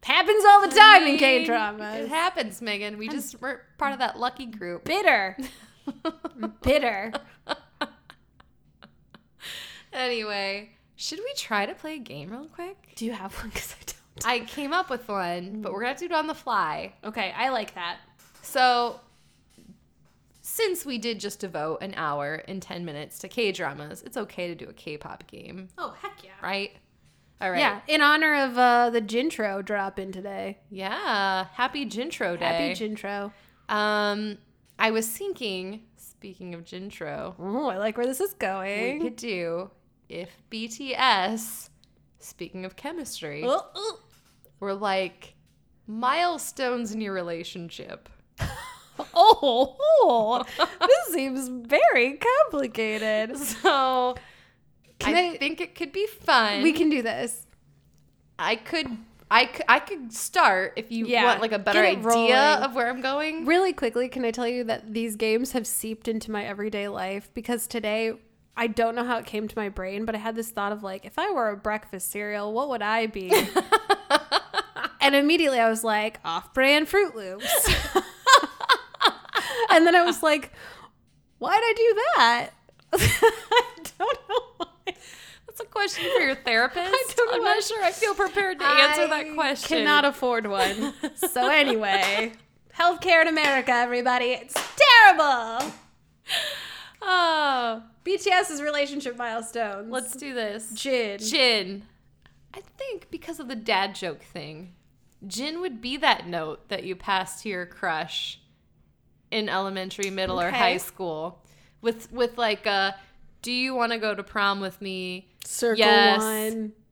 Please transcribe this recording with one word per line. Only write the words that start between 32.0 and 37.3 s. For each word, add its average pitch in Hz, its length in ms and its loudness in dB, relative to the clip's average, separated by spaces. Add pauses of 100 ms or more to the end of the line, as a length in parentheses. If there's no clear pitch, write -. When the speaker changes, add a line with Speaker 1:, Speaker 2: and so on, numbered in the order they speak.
Speaker 1:
Happy 170 340 -2
Speaker 2:
Day. 214 140 -6
Speaker 1:
Jintro. 202 460 -8 (340)
Speaker 2:
Um, 208 720 -2 (420)
I 220 120 2
was 220 180 -2
thinking, 214 760 -8 (140)
speaking 180 560 -18
of 170 100 -16
Jintro, 170 760 -12